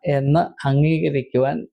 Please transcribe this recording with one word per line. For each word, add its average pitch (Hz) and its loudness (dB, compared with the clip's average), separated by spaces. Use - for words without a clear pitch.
എന്ന് 143 2
അംഗീകരിക്കുവാൻ 143 0